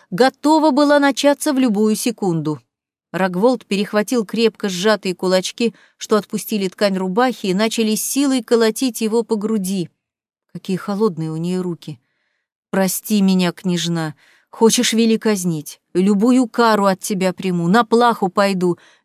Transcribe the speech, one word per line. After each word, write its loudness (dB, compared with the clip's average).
готова 2
была 4
начаться 0
в 0
любую 2
секунду. -4
Рогволд 0
перехватил -2
крепко -2
сжатые 0
кулачки, -2
что -2
отпустили -4
ткань -2
рубахи, -2
и 0
начали 0
силой -2
колотить 0
его 0
по -4
груди. -4
Какие -6
холодные -4
у -8
неё -4
руки. -10
«Прости 0
меня, 2
княжна. -4
Хочешь, 2
вели 2
казнить. -4
Любую 4
кару 2
от 0
тебя -2
приму, -2
на 4
плаху 2
пойду, 0